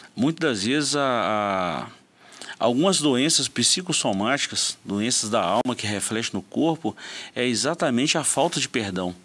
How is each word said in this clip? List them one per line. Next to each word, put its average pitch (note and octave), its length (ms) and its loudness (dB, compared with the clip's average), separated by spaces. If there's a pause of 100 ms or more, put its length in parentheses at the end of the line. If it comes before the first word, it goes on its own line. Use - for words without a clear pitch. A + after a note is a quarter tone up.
(160)
muitas D#3+ 340 2
das G2+ 140 -2
vezes C#3 320 0
a... G2+ 920 0
a, - 0 - (720)
algumas D3+ 420 4
doenças C#3+ 480 2
psicossomáticas, B2 1400 0
doenças G#2+ 460 -2
da A2 100 2
alma A#2 360 2
que G#2+ 100 -6
reflete G#2 480 -2
no F#2+ 80 -4
corpo, D3 520 0 (400)
é B2 120 0
exatamente C3+ 720 2
a D3 60 -2
falta D3+ 360 2
de C3 80 -2
perdão. F#2 460 -4 (100)